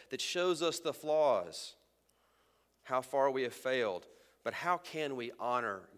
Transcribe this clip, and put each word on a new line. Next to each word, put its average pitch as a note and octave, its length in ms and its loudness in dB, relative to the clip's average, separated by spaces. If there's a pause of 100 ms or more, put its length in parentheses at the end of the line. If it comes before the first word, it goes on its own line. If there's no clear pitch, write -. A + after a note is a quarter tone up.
that B2+ 120 -6
shows F3 400 0
us E3 180 0
the D3 140 -2
flaws, C#3+ 840 2 (1080)
how B2+ 180 0
far C#3 280 2
we C3 140 0
have A#2+ 100 -2
failed. A#2+ 540 -2 (380)
But A2+ 80 -4
how F3 240 0
can D3+ 400 -6
we A#2 200 -6
honor A#2 440 -2 (160)